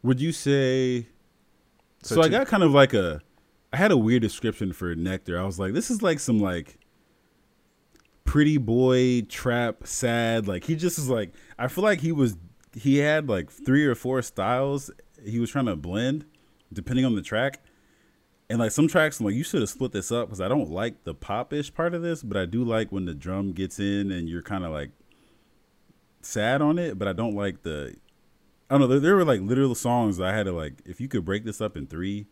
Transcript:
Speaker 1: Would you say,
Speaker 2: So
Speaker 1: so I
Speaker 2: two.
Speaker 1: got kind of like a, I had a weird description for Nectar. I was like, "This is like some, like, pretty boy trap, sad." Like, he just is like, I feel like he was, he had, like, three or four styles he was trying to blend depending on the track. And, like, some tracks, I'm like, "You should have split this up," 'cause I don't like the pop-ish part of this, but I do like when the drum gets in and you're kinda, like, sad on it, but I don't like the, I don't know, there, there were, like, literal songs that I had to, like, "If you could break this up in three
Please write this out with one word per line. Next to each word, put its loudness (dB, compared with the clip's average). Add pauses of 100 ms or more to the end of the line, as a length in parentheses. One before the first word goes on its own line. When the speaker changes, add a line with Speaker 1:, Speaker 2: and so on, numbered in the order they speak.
Speaker 1:
Would 2
you 0
say, 2 (960)
Speaker 2:
So -2
Speaker 1:
so 8
I 8
Speaker 2:
two. 4
Speaker 1:
got 2
kind 4
of 6
like 8
a, 0 (520)
I -6
had 4
a 6
weird 4
description -4
for -6
Nectar. -4
I -4
was -6
like, -4
"This -2
is -2
like 2
some, 0
like, -4 (1500)
pretty 4
boy 4
trap, -4
sad." 0
Like, -4
he -2
just -2
is -4
like, -2 (260)
I -4
feel -2
like 2
he 0
was, 2 (380)
he 2
had, 2
like, -2
three 2
or 2
four -2
styles -2 (340)
he -4
was -2
trying -2
to -2
blend -4 (480)
depending -2
on 2
the -2
track. -4 (880)
And, -2
like, 2
some 4
tracks, 2
I'm -2
like, 0
"You -2
should -2
have -2
split -6
this -6
up," -2
'cause -10
I -2
don't 0
like -6
the -8
pop-ish -6
part -2
of -4
this, -6
but -6
I -2
do -2
like 0
when -4
the -6
drum -6
gets -6
in -2
and -6
you're -6
kinda, -6
like, -8 (1300)
sad -2
on 2
it, -4
but -2
I -2
don't -4
like -4
the, -6 (720)
I 0
don't 6
know, 6
there, 6
there 4
were, 4
like, 4
literal 2
songs 0
that -2
I 0
had 0
to, -4
like, -8
"If -14
you -6
could -2
break -4
this -10
up -4
in -8
three -8